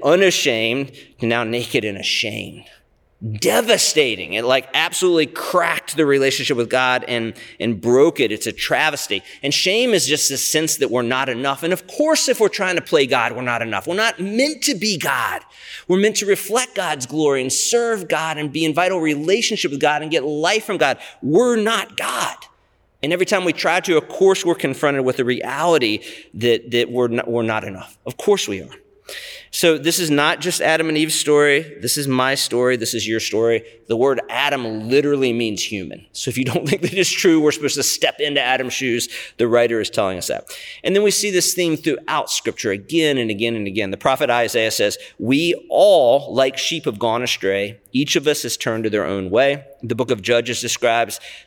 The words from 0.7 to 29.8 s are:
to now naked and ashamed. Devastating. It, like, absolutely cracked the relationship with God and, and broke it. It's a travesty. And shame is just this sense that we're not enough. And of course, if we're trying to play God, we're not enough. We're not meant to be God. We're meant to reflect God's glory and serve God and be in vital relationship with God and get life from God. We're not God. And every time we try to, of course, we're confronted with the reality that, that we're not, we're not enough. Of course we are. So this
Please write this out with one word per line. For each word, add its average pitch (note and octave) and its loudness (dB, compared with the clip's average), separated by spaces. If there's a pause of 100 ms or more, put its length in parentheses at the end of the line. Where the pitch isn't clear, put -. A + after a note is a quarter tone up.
to A#2 -2
now A#2 0
naked A#2 -2
and G2+ -6
ashamed. G2 -6 (760)
Devastating. D3 0
It, A2+ -2
like, B2+ 2
absolutely E3+ 2
cracked - -2
the D#3 4
relationship C3+ 2
with A#2 0
God B2+ 2
and, A2+ -4 (260)
and A2 -2
broke C3+ 4
it. A2 2
It's G#2+ -6
a A2 -4
travesty. C#3+ -2 (200)
And C#3+ -2
shame A3+ 2
is C#3+ 2
just D3 0
this C3 -4
sense D#3 0
that B2+ 0
we're B2 2
not C3 -2
enough. C3 -4
And - 0
of - -6
course, D4+ 0
if B3 0
we're G#3+ 4
trying F#3 -2
to D#3+ -4
play C#3+ 2
God, A#2+ 0
we're A#2 -8
not A#2+ -2
enough. G#2+ -4
We're E3+ -2
not G#3+ -2
meant A#3+ -2
to D4 0
be F#3+ -2
God. B2 -2 (480)
We're F#3 4
meant G#3 2
to G3+ -2
reflect G#3+ 0
God's D3+ -4
glory C#3+ 2
and B2+ -2
serve A#3 0
God D#3+ -2
and D3+ -6
be D#3 -2
in D#3 2
vital F3+ 2
relationship D#3+ 0
with C#3 -6
God D3+ 2
and D#3 -8
get D3+ 0
life D#3+ 0
from G3+ -4
God. C#3+ 2 (240)
We're A3+ 4
not G#3+ 0
God. - -4 (680)
And C#3+ 0
every F3+ 0
time F#3 0
we D#3+ 2
try F3+ 0
to, F3 2
of D3 0
course, F#3+ 4
we're E3+ 2
confronted C#3 0
with B2+ 0
the C3 0
reality B2+ 0 (340)
that, A#2 2
that A#2+ 2
we're B2 2
not, A#2 -2
we're A#2 -2
not A2 -2
enough. F#2+ -14
Of - -12
course G3+ 2
we G2 -4
are. C2+ -16 (800)
So D#3+ 4
this D#3+ 0